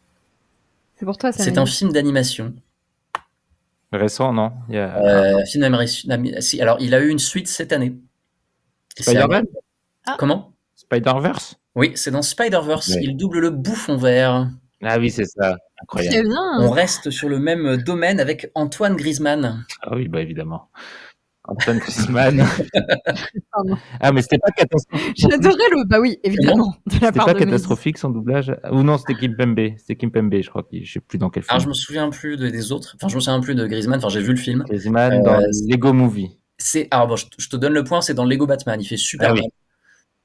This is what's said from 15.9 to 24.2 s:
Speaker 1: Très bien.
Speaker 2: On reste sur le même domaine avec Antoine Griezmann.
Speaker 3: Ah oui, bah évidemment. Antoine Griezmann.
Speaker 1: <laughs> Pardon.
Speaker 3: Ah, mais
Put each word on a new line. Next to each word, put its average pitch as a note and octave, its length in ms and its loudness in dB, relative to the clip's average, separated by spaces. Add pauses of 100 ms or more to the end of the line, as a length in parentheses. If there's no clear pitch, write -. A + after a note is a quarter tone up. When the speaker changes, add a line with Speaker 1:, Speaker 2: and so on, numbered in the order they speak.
Speaker 1:
Très A3 100 2
bien. D#4 360 -2
Speaker 2:
On B2 100 4
reste D#3+ 400 -2
sur C#3+ 180 -6
le C#3+ 100 -2
même D3+ 400 0
domaine E3+ 420 0
avec D3+ 340 -4
Antoine F3 420 -2
Griezmann. D3 680 -2 (180)
Speaker 3:
Ah - 140 -8
oui, B2+ 120 -4
bah E3 120 -4
évidemment. D#3+ 500 -10 (720)
Antoine A#2 340 -2
Griezmann. B2+ 600 0
Speaker 1:
<laughs> - 1120 -2
Pardon. F#3+ 240 -2 (240)
Speaker 3:
Ah, C#3 120 4
mais C3+ 100 4